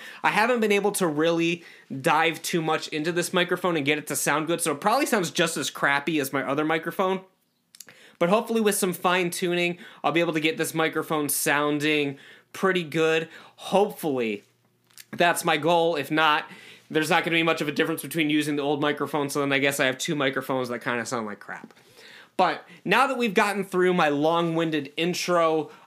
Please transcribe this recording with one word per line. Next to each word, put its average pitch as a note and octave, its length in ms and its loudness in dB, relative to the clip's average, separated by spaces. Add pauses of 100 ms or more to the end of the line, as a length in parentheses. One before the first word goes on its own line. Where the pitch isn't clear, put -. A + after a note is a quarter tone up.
(220)
I D#3 80 4
haven't A3+ 300 2
been G#3+ 100 2
able G3+ 220 2
to F#3+ 160 0
really E3+ 560 0 (360)
dive D#3+ 420 2
too E3+ 200 -2
much D#3 260 -2
into D#3 220 -4
this E3+ 220 -2
microphone F3 440 0
and C#3+ 80 -2
get D3 140 0
it D3 80 -12
to D3 80 -6
sound D3 320 0
good, E3 140 -2
so E3 100 -2
it C3+ 100 -4
probably C4 260 0
sounds F#3 260 0
just E3+ 240 0
as C#3+ 120 -4
crappy C#3+ 520 0
as C3 120 -4
my C#3 120 -2
other C#3 200 -2
microphone. E3+ 580 -2 (1000)
But F3 80 2
hopefully A3+ 320 2
with G3+ 160 2
some F#3 160 0
fine F3+ 380 2
tuning, F3 480 -2 (260)
I'll C#3+ 80 0
be E3 80 4
able E3 140 0
to D#3+ 60 0
get D#3 180 0
this D#3+ 160 -4
microphone D#3+ 540 -2
sounding D3 880 0 (340)
pretty F3+ 320 0
good. D#3+ 440 0 (280)
Hopefully, C#3 880 0 (680)
that's F3 340 0
my E3 120 2
goal. E3 400 2
If C#3 160 -4
not, D#3 320 4 (460)
there's D3 200 0
not E3 120 4
gonna E3 140 0
be E3 60 2
much D#3+ 180 2
of D3+ 80 -4
a D3+ 40 -2
difference D#3+ 280 0
between D3+ 300 -2
using D3+ 260 0
the C#3+ 60 -2
old C#3+ 180 0
microphone, D3 480 -2
so D3 120 -4
then C#3 120 0
I C#3 60 2
guess C#3 200 0
I C#3+ 60 2
have C3 140 0
two E3+ 160 -4
microphones C3 560 -2
that A#2+ 80 -6
kinda A#2+ 260 -4
sound A2+ 220 -4
like G2+ 120 -10
crap. - 360 -16 (640)
But E3 260 2 (180)
now A3+ 240 4
that C4 120 -2
we've A3+ 160 0
gotten G3+ 280 2
through F3+ 300 2
my E3+ 160 4
long-winded D#3+ 880 0
intro E3 760 0 (160)